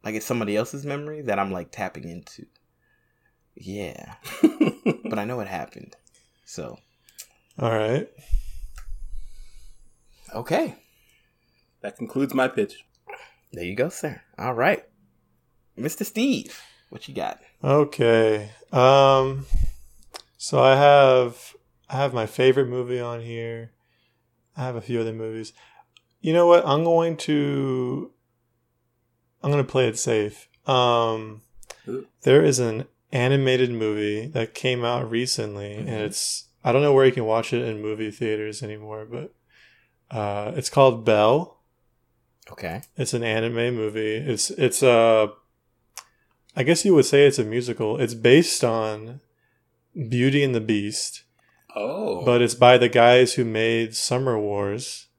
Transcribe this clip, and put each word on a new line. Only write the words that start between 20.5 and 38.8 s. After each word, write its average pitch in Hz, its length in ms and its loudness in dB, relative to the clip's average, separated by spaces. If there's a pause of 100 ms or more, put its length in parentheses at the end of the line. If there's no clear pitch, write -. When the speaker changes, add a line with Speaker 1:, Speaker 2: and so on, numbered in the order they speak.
Speaker 3:
I 131 160 6
have, 135 800 4 (340)
I 131 80 -8
have 135 160 -2
my 117 120 -2
favorite 131 420 2
movie 123 320 -6
on 120 220 -8
here. 117 500 -12 (880)
I 143 60 -10
have 127 120 -8
a 113 60 -10
few 120 180 -6
other 113 140 -4
movies. 113 400 -12 (680)
You 156 120 -2
know 175 140 4
what? 170 180 6
I'm 151 180 2
going 165 340 0
to, 139 960 -4 (1300)
I'm 135 80 -2
gonna 143 120 0
play 131 240 0
it 113 120 -4
safe. 107 480 -2 (200)
Um, 113 760 0 (460)
Speaker 2:
Ooh. 127 200 -10 (160)
Speaker 3:
there 143 200 6
is 135 160 2
an 113 260 -4 (260)
animated 127 600 2
movie 107 560 -4
that 117 280 -6
came 123 280 -4
out 120 260 -4
recently, 107 640 -6
and 107 120 -12
Speaker 1:
Mm-hmm. 110 180 -6
Speaker 3:
it's, - 400 -8 (180)
I 120 80 0
don't 131 100 2
know 147 120 4
where 135 120 6
you 131 60 6
can 123 140 -4
watch 113 280 -2
it 120 120 -2
in 107 160 -8
movie 107 300 -6
theaters 107 520 -6
anymore, 107 460 -14